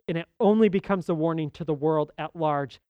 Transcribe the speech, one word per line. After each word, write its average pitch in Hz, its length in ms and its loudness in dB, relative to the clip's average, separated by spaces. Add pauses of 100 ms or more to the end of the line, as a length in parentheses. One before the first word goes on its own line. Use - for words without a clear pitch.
and 165 100 -4
it 165 100 -8 (120)
only 214 300 6
becomes 190 380 -2
a 175 80 0
warning 160 360 -2
to - 120 -14
the 156 100 -2
world 151 440 0
at 156 180 -10
large 147 440 -4 (100)